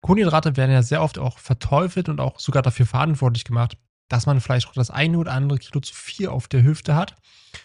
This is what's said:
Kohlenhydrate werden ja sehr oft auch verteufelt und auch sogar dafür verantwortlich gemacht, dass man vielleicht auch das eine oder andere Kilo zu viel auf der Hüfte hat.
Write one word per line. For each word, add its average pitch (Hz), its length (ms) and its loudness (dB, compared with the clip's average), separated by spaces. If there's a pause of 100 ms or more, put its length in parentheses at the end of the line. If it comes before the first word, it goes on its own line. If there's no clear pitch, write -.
Kohlenhydrate 160 560 2
werden 131 140 2
ja 131 120 6
sehr 147 200 0
oft - 160 -4
auch 127 200 -4
verteufelt 175 680 -2
und 147 120 -4
auch 131 180 -4
sogar 139 240 -2
dafür 127 240 2
verantwortlich 131 580 0
gemacht, 117 320 -2 (320)
dass 120 180 0
man 139 140 2
vielleicht 123 280 -2
auch - 40 -20
das 123 180 -2
eine 165 280 0
oder 160 140 -2
andere 139 260 0
Kilo - 220 -6
zu - 140 -14
viel - 340 -10
auf 131 200 -6
der 127 140 4
Hüfte 147 320 2
hat. - 220 -2 (480)